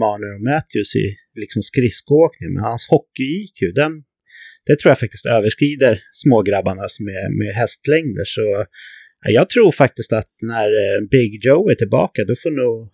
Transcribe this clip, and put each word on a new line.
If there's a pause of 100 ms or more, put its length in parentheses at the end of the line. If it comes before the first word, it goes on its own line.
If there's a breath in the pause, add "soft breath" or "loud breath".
Marner
och
Matthews
i (380)
liksom
skridskoåkning,
men
hans
hockey-I (140)
Q, (100)
den, (720 loud breath)
det
tror
jag
faktiskt
överskrider (100)
smågrabbarnas
med, (140)
med
hästlängder.
Så, (580 loud breath)
ja,
jag
tror
faktiskt
att (100)
när, (160)
eh, (120)
Big
Joe
är
tillbaka,
då (100)
får (100)
nog (180)